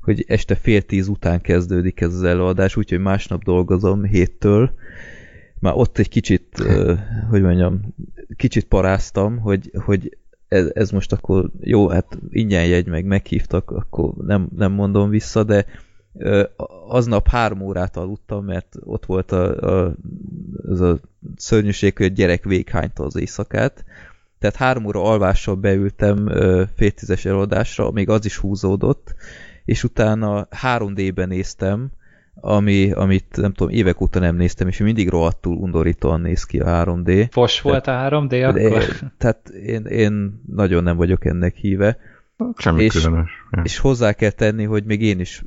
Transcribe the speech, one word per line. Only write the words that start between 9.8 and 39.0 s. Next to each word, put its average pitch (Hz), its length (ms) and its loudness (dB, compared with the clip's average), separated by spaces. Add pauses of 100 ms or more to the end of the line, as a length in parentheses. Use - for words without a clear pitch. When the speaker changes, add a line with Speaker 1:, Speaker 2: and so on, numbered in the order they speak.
Speaker 1:
hogy 98 340 -2 (300)
ez, 92 260 2
ez 107 160 0
most 95 220 -2
akkor 95 380 0 (100)
jó, 101 280 4
hát - 300 -2 (120)
ingyen 98 360 0
jegy, 87 200 2
meg 85 180 -4
meghívtak, - 680 -2
akkor - 440 -4
nem, 95 420 -2
nem 98 160 0
mondom 101 380 0
vissza, 107 320 0
de, 104 220 2 (540)
ö, 101 240 2 (460)
aznap 113 400 2
három 107 320 0
órát 95 360 -4
aludtam, 101 480 -8
mert 90 360 -8
ott - 260 -10
volt 92 260 -2
a, 90 240 0 (300)
a, 82 80 -4 (760)
ez 90 100 0
a 87 180 4 (380)
szörnyűség, 104 600 2
hogy 98 100 2
a - 20 4
gyerek 92 360 2
véghányta 87 600 -2
az 73 120 -6
éjszakát. - 680 -4 (540)
Tehát 104 180 0
három 127 300 0
óra 104 160 -2
alvással 101 520 2
beültem, 98 760 0
ö, 92 340 4 (140)
fél 101 140 4
tízes - 340 -4
előadásra, 101 680 0
még 104 180 -2
az 107 160 2
is 104 120 -6
húzódott, 98 800 -2 (500)
és 117 200 -2
utána 107 680 0
három 117 440 -4
D-ben 95 340 -2
néztem, 98 600 -4 (500)
ami, 101 520 4
amit 95 440 0
nem 101 160 0
tudom, 92 200 -2
évek 92 280 2
óta 92 180 0
nem 85 180 2
néztem, 87 320 0
és - 100 -4
mindig 104 300 2
rohadtul 85 480 0
undorítóan 82 640 0
néz 85 240 -2
ki 67 160 -4
a 67 60 0
három 87 360 0
D. 87 80 0 (200)
Speaker 2:
Fos 123 300 2
volt 135 220 0
Speaker 1:
Tehát 127 180 -2
Speaker 2:
a - 20 -2
három 143 240 0
D 131 40 -2
Speaker 1:
de 127 160 2
Speaker 2:
akkor? 110 360 2 (360)